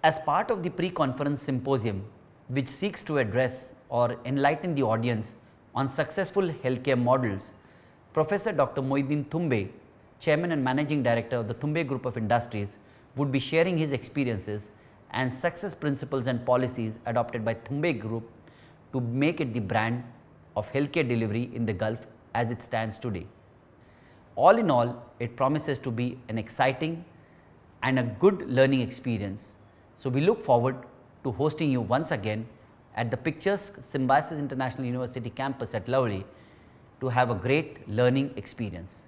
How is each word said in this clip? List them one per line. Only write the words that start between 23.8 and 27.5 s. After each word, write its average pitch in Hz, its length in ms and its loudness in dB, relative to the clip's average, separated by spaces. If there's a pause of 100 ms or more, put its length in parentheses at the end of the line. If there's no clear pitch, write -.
All 185 220 8
in 214 120 2
all, 120 340 2 (160)
it 117 160 -6
promises 139 440 0
to 131 120 -4
be 123 280 -2 (100)
an 110 80 -4
exciting 143 680 0 (760)